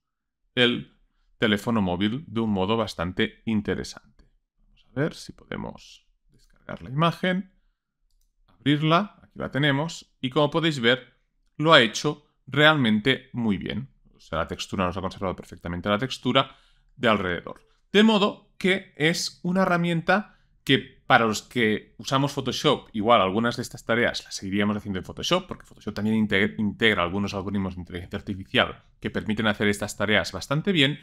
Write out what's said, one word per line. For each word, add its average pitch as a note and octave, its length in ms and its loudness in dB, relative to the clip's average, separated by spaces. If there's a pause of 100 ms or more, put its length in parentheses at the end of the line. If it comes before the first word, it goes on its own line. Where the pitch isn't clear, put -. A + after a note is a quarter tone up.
(560)
el B2 440 0 (380)
teléfono A2 460 2
móvil G2+ 440 0
de G#2+ 140 -6
un A2+ 100 -2
modo G2 260 0
bastante G2+ 680 -4
interesante. - 840 -4 (280)
Vamos - 300 -20
a B2+ 140 -10
ver D#3 140 -4
si - 180 -18
podemos - 760 -14 (220)
descargar - 520 -16
la F2 80 -14
imagen, E3+ 640 -2 (920)
abrirla, D#3 760 0
aquí - 160 -20
la - 120 -8
tenemos, D3 720 -2
y C3 100 -4
como D3 200 2
podéis D#3+ 300 0
ver, A#2+ 400 2 (360)
lo D#3+ 180 4
ha D3 60 10
hecho B2+ 460 -2 (200)
realmente C3 880 4
muy A2+ 220 0
bien. - 380 -8 (220)
O - 40 -20
sea, - 180 -6
la E2+ 100 -2
textura - 380 -4
nos F2 100 -4
ha F#2+ 40 -6
conservado F#2 360 -6
perfectamente F2 520 -8
la G#2 100 2
textura B2+ 580 -2 (400)
de B2 120 0
alrededor. F#2+ 560 -2 (280)
De G3+ 100 6
modo G#3+ 560 2
que F#3+ 380 -2
es - 480 -2
una F3+ 180 0
herramienta F3 760 0 (240)
que - 420 0
para A#2+ 180 6
los G#2+ 160 0
que G#2+ 560 -2
usamos C#3 360 -2
Photoshop, C3 600 -2
igual G#2+ 300 4
algunas A2+ 340 0
de B2 60 -8
estas - 240 -14
tareas A2+ 380 0
las - 100 -16
seguiríamos G#2 420 -2
haciendo G2+ 220 -6
en F2 80 -8
Photoshop, - 400 -2
porque - 180 -14
Photoshop - 300 -12
también G#2+ 220 0
inte-, G#2+ 420 2
integra G#2 440 0
algunos F#2+ 300 -2
algoritmos G2 440 -4
de F2+ 40 -12
inteligencia F2+ 380 -12
artificial A2 680 -2 (160)
que A2+ 80 -6
permiten G#2+ 380 -2
hacer G#2 220 0
estas G#2 280 -4
tareas G#2 360 0
bastante D3+ 400 -4
bien, C#3+ 300 2